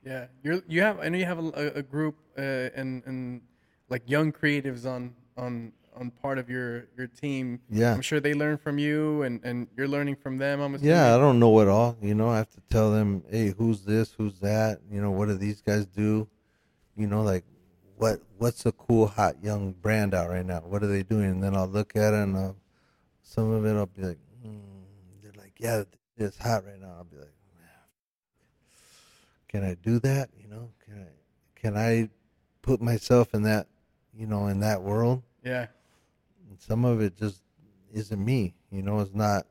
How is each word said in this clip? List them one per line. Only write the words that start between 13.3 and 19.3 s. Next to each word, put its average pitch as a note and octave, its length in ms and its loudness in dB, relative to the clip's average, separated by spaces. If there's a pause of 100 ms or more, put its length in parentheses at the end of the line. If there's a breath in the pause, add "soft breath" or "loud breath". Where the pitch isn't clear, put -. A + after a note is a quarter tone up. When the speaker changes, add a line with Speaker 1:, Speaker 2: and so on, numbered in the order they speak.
Speaker 2:
who's A2 260 0
this? G#2+ 320 0
Who's G2+ 240 -4
that? G#2+ 400 0 (100)
You G2+ 120 -6
know, G2+ 80 0
what G2 160 0
do G#2 100 0
these G#2 240 -4
guys G#2 260 0
do?" G#2+ 420 -2 (680)
You G#2+ 100 -2
know, G#2 160 0
like, F#2+ 220 0 (520)
what, A2 240 0 (180)
what's A#2 280 -2
a A2+ 60 0
cool, A2+ 340 4
hot, F#2+ 360 0